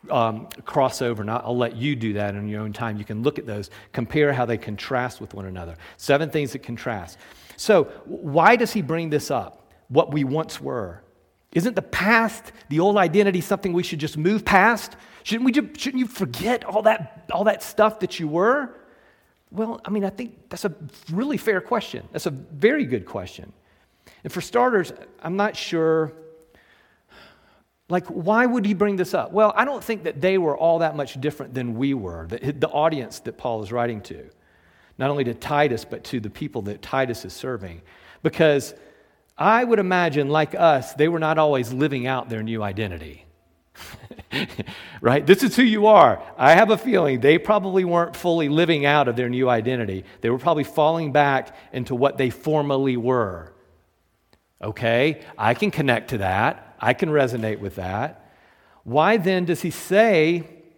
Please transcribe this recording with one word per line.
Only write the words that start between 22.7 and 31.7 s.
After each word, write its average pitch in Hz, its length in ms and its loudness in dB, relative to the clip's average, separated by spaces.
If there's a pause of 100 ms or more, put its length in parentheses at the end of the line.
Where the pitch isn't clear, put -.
good 117 200 -4
question. - 480 -12 (720)
And 156 100 -10
for 180 80 -6
starters, 240 500 0 (300)
I'm 170 140 -6
not 208 200 0
sure, 160 560 0 (1800)
like, 175 200 -2
why 214 400 2
would 233 180 0
he 208 80 2
bring 202 220 0
this 180 180 -2
up? - 180 -2
Well, 214 240 4
I 226 80 2
don't 269 200 -4
think 214 200 -6
that 147 180 -6
they 190 180 2
were 151 180 0
all 165 220 2
that 160 160 0
much 139 260 -8
different 143 320 -6
than 120 220 -4